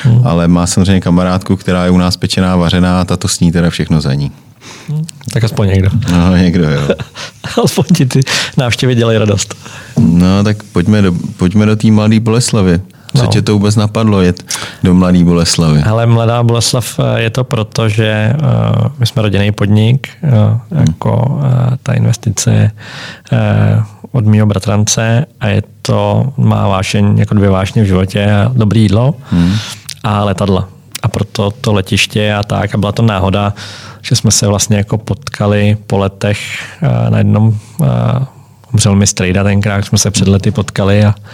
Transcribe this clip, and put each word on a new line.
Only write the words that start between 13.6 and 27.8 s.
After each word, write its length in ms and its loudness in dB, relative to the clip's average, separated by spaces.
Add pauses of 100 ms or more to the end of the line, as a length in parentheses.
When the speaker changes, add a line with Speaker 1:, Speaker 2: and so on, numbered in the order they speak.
Speaker 2:
napadlo, 460 0
jet 220 0 (400)
do 100 4
Mladé 300 4
Boleslavy? 580 2
Speaker 1:
Hele, 240 0
Mladá 380 2
Boleslav, 560 -2
eh, 220 0
je 80 0
to 140 -2
proto, 460 -2
že, 180 0
eh, 280 0 (640)
my 60 0
jsme 160 -2
rodinný 300 0
podnik, 560 0 (160)
eh, 60 -2
Speaker 2:
Hmm. 300 2 (280)
Speaker 1:
jako, 560 -2
eh, 400 0
ta 100 -2
investice 600 0
je, 180 2 (600)
eh, 520 2 (280)
od 140 0
mýho 200 4
bratrance 800 0 (140)
a 80 -4
je 160 0 (180)
to, 560 0
má 300 2
vášeň, 500 0
jako 180 0
dvě 140 2
vášně 340 0